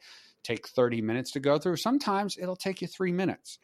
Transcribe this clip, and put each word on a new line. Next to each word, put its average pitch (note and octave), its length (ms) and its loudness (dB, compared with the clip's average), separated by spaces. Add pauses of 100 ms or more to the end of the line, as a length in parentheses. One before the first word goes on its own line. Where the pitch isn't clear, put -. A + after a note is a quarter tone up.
(440)
take - 240 -4
thirty A#2 320 4
minutes A#2 320 -2
to C#3+ 80 -4
go C#3+ 180 4
through. F3 180 0
Sometimes G#3 600 0
it'll F3+ 160 -4
take F#3 280 -4
you F3+ 40 -6
three F#3 260 0
minutes. F3 520 -2